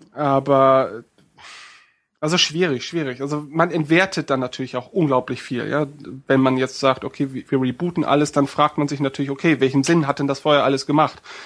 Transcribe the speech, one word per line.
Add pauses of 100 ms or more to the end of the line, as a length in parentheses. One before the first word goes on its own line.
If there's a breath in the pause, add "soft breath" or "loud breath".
(120)
aber (1160 loud breath)
also
schwierig,
schwierig.
Also
man
entwertet
dann
natürlich
auch
unglaublich
viel,
ja, (400)
wenn
man
jetzt
sagt,
okay,
wir,
wir
rebooten
alles,
dann
fragt
man
sich
natürlich,
okay,
welchen
Sinn
hat
denn
das
vorher
alles
gemacht? (240 loud breath)